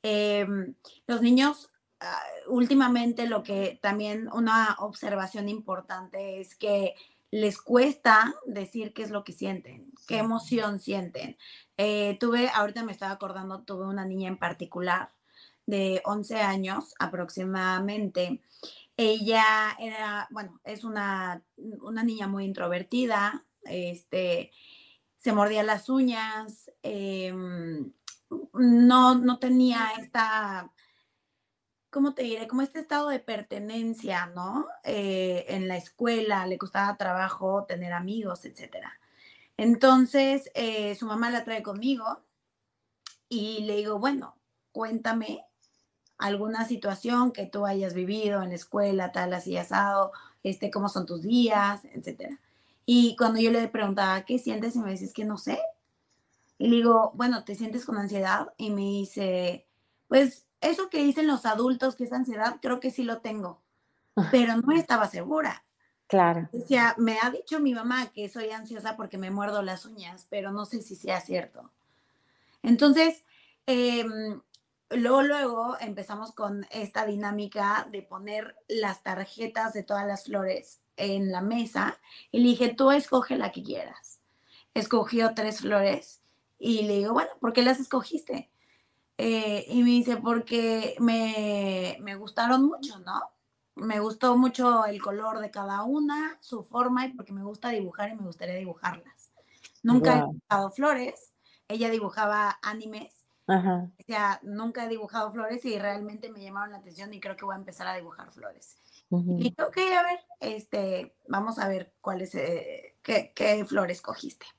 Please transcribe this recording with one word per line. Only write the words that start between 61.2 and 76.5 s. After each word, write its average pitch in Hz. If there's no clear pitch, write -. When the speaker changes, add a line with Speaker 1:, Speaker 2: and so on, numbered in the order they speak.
Speaker 1:
los 269
adultos 247
que 254
es 233
ansiedad, 240
creo 247
que 254
sí 247
lo 226
tengo". 208
Speaker 2:
<laughs> 180
Speaker 1:
Pero 233
no 254
estaba 247
segura. 196
Speaker 2:
Claro. 170
Speaker 1:
Decía, 240
"Me 226
ha 247
dicho -
mi 277
mamá 240
que 208
soy 220
ansiosa 220
porque 196
me 190
muerdo 202
las 185
uñas, 185
pero 196
no 208
sé 214
si 196
sea 185
cierto". -
Entonces, 294
em, 233
luego, 247
luego 254
empezamos 208
con 202